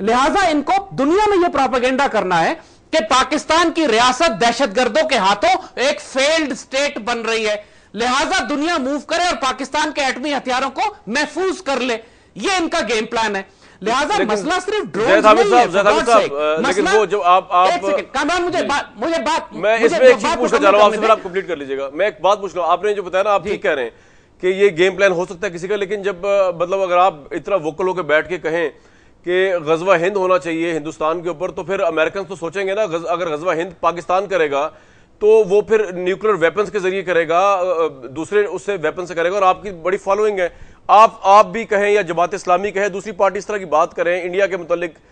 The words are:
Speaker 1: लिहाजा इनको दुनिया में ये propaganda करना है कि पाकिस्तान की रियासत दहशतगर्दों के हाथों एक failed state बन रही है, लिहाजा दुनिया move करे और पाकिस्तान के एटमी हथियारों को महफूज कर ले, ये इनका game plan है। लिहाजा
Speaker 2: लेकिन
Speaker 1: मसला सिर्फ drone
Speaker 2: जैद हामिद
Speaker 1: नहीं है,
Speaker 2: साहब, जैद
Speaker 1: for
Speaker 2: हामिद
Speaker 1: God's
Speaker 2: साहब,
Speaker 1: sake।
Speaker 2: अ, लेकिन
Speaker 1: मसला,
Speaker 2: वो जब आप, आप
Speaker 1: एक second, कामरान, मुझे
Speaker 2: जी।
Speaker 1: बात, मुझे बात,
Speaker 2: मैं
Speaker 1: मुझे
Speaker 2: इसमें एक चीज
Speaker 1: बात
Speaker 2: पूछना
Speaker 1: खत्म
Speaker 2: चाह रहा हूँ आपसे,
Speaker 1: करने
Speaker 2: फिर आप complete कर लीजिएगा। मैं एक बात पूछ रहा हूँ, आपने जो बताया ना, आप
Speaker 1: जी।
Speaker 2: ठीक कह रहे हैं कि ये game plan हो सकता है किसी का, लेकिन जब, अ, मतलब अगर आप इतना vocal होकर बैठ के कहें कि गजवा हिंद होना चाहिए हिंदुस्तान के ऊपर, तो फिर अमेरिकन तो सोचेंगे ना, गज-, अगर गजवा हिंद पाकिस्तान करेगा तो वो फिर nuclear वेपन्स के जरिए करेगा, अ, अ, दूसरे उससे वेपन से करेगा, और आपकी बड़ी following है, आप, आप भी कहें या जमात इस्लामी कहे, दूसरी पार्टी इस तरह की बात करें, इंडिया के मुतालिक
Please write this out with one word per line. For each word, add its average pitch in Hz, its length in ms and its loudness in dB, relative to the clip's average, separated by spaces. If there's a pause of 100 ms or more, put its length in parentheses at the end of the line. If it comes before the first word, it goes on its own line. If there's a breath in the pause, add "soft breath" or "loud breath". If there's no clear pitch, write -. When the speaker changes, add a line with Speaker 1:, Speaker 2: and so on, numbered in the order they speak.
Speaker 1:
लिहाजा 262 460 2
इनको 330 460 0
दुनिया 349 340 2
में 403 100 2
ये 349 120 2
propaganda 262 580 0
करना 185 280 -2
है 180 180 0 (420 loud breath)
कि 320 40 4
पाकिस्तान 320 720 0
की 330 140 -2
रियासत 254 460 2
दहशतगर्दों 233 760 0
के 277 80 0
हाथों 208 400 2 (220 loud breath)
एक 269 220 -2
failed 285 540 -2
state 277 460 -4
बन 233 180 -6
रही 226 260 -4
है, 208 200 -4 (320 loud breath)
लिहाजा 302 440 0
दुनिया 294 380 -2
move 277 220 -4
करे 339 280 -2
और 330 80 -2
पाकिस्तान 294 560 -4
के 294 100 -4
एटमी 262 300 -4
हथियारों 254 380 -2
को 403 260 -4 (140)
महफूज 302 500 -4
कर 269 200 -4
ले, 247 140 -2 (440 soft breath)
ये 370 200 -2
इनका 339 220 -2
game 220 260 -2
plan 220 300 -4
है। - 280 -12 (200)
लिहाजा 277 340 0
Speaker 2:
लेकिन 214 160 0
Speaker 1:
मसला 294 260 -2
सिर्फ 392 260 -4
drone 202 220 -2
Speaker 2:
जैद 302 180 6
हामिद 403 220 8
Speaker 1:
नहीं 247 120 6
है, - 0 -
Speaker 2:
साहब, 180 120 4
जैद 196 100 2
Speaker 1:
for 202 100 4
Speaker 2:
हामिद 302 140 2
Speaker 1:
God's 233 80 4
Speaker 2:
साहब, 202 100 6
Speaker 1:
sake। 143 120 -4
Speaker 2:
अ, 151 320 0
लेकिन 208 160 0
Speaker 1:
मसला, 349 160 4
Speaker 2:
वो 208 60 2
जब 190 160 -2
आप, 180 300 4
आप 180 160 4
Speaker 1:
एक 180 180 0
second, 196 160 -2
कामरान, 302 420 -2
मुझे 349 140 -4
Speaker 2:
जी। 311 60 -2
Speaker 1:
बात, - 340 -4
मुझे 330 220 -2
बात, 302 340 -4
Speaker 2:
मैं 214 280 0
Speaker 1:
मुझे 330 140 4
Speaker 2:
इसमें 262 140 8
एक 240 60 6
चीज 202 80 -6
Speaker 1:
बात 330 160 0
Speaker 2:
पूछना - 180 0
Speaker 1:
खत्म 196 60 2
Speaker 2:
चाह 196 80 6
रहा 208 100 6
हूँ 208 40 8
आपसे, 208 120 2
Speaker 1:
करने 214 100 0
Speaker 2:
फिर 214 100 6
आप - 60 -12
complete 185 240 -6
कर 170 100 -4
लीजिएगा। 139 360 -6
मैं 180 140 0
एक - 160 -4
बात 196 180 2
पूछ 175 140 -8
रहा 175 100 -4
हूँ, 170 80 2
आपने 202 200 -2
जो 196 100 -6
बताया 185 200 -2
ना, 208 60 -2
आप 196 140 0
Speaker 1:
जी। 202 80 -6
Speaker 2:
ठीक 170 120 -8
कह 180 100 0
रहे 131 120 -4
हैं 110 80 -12 (480 soft breath)
कि 180 60 -2
ये 196 220 4
game 180 260 2
plan 196 160 4
हो 175 140 -2
सकता 185 220 -10
है 180 40 -6
किसी 175 160 -10
का, 208 80 -2
लेकिन 202 280 -6
जब, 190 220 -6
अ, 196 260 2 (100)
मतलब 185 180 -2
अगर 180 180 0
आप 165 360 2
इतना 196 220 -4
vocal 160 300 -2
होकर 185 160 -2
बैठ 151 280 0
के 180 80 -6
कहें 160 340 -4 (560 soft breath)
कि 180 320 0
गजवा 165 360 2
हिंद 185 220 0
होना 185 200 2
चाहिए 170 360 -4
हिंदुस्तान 156 480 -4
के 170 80 -6
ऊपर, 156 220 -8
तो 185 120 -10
फिर 190 180 -4
अमेरिकन 165 420 -2
तो 180 120 -12
सोचेंगे 190 400 -6
ना, 220 100 -2
गज-, 165 200 -6
अगर 175 200 -2
गजवा 160 280 -4
हिंद 170 280 -6
पाकिस्तान 180 460 -2
करेगा 151 460 -2 (480 soft breath)
तो 214 220 6
वो 202 180 2
फिर 208 340 0
nuclear 190 400 -2
वेपन्स 170 340 0
के 208 100 -4
जरिए 185 240 -2
करेगा, 170 500 0
अ, 180 100 -2
अ, 165 240 0
दूसरे 147 580 -4
उससे 185 300 -6
वेपन 165 300 -4
से 175 100 -10
करेगा, 170 200 -2
और 196 80 0
आपकी 185 280 2
बड़ी 180 260 -4
following 202 420 0
है, - 340 -6 (160)
आप, 220 340 6
आप 202 220 8
भी 196 200 -6
कहें 208 260 0
या 208 100 4
जमात 170 320 -2
इस्लामी 185 380 0
कहे, 196 180 -2
दूसरी 196 220 -10
पार्टी 196 280 0
इस - 80 -14
तरह 214 100 -4
की 190 80 -8
बात 156 280 0
करें, 175 300 -2
इंडिया 185 240 -2
के 180 100 -4
मुतालिक 170 380 -6 (160 soft breath)